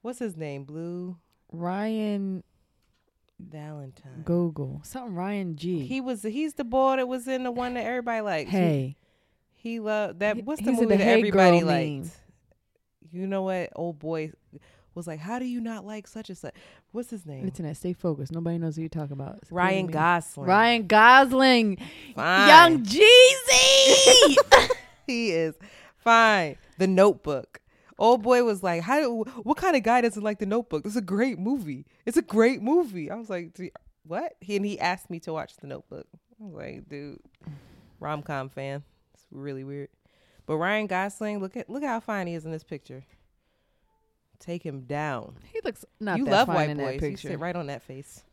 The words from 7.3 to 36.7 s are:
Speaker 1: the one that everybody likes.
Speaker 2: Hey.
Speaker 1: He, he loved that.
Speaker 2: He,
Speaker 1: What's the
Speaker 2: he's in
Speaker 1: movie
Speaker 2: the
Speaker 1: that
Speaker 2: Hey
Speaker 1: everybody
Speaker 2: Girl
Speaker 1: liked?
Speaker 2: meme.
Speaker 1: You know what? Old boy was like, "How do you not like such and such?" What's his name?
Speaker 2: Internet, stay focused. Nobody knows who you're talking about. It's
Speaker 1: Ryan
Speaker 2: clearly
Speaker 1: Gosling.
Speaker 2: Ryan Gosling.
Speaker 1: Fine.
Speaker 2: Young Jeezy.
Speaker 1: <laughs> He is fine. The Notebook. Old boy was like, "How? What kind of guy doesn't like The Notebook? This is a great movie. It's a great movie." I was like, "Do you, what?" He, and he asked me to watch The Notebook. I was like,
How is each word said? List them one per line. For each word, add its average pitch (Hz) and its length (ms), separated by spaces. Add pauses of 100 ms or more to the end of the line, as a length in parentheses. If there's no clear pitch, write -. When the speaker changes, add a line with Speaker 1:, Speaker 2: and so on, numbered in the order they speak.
Speaker 1:
the 247 80
one 247 220
that 240 120
everybody 233 360
likes. 165 300
Speaker 2:
Hey. 151 440 (600)
Speaker 1:
He, 233 160
he 233 100
loved 208 380
that. 208 180
Speaker 2:
He, 233 60
Speaker 1:
What's 285 180
the 226 100
Speaker 2:
he's 233 80
in 233 60
Speaker 1:
movie 202 120
Speaker 2:
the 190 60
Speaker 1:
that - 80
Speaker 2:
Hey 226 60
Speaker 1:
everybody 190 420
Speaker 2:
Girl 165 80
Speaker 1:
liked? 143 380
Speaker 2:
meme. 165 60 (1000)
Speaker 1:
You 185 160
know 190 140
what? 185 340
Old 165 240
boy 156 320 (640)
was 170 140
like, 156 120
"How 214 200
do 254 60
you 240 140
not 226 260
like 214 220
such - 220
and 180 80
such?" - 160 (380)
What's 240 180
his 190 160
name? 139 180
Speaker 2:
Internet, 147 320
stay 180 180
focused. 151 380
Nobody 170 280
knows 165 160
who 160 80
you're 160 60
talking 147 240
about. 139 280
It's - 100
Speaker 1:
Ryan 185 360
Speaker 2:
clearly 160 60
Speaker 1:
Gosling. 160 540
Speaker 2:
Ryan 220 400
Gosling. 247 880 (380)
Speaker 1:
Fine. 359 320
Speaker 2:
Young 320 360
Jeezy. 508 1500 (360)
Speaker 1:
<laughs> - 360
He 233 240
is 160 240 (420)
fine. 214 580 (220)
The 180 100
Notebook. 185 720 (380)
Old 226 240
boy 247 220
was 208 200
like, 170 200
"How? 233 400
What 226 340
kind 349 180
of 254 60
guy 233 200
doesn't 220 220
like 214 160
The 208 60
Notebook? 196 380
This 208 100
is 233 40
a 240 40
great 202 380
movie. 185 460 (200)
It's 233 120
a 339 40
great 226 400
movie." 214 480
I 185 60
was 220 140
like, 175 260
"Do 185 100
you, - 60 (340)
what?" 208 340
He, 196 160
and 202 100
he 202 140
asked 180 300
me 170 120
to 165 120
watch - 240
The - 100
Notebook. - 380 (340)
I 214 60
was 175 80
like, - 340